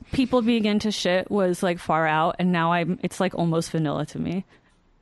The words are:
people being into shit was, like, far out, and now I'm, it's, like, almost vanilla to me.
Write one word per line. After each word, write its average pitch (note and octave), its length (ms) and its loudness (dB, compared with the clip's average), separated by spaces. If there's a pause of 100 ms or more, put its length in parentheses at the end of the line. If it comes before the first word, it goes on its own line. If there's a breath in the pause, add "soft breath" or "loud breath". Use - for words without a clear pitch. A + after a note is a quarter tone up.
(120)
people B3+ 320 0
being A3+ 220 2
into G#3 260 0
shit F#3 400 0
was, F#3 320 0
like, F3 160 0
far D#3+ 260 0
out, D#3 320 2
and F3+ 140 2
now E3+ 220 2
I'm, F3 280 -2
it's, - 180 -4
like, F3+ 140 0
almost E3 380 0
vanilla D3+ 360 -2
to - 120 -10
me. F3+ 260 -4 (560 soft breath)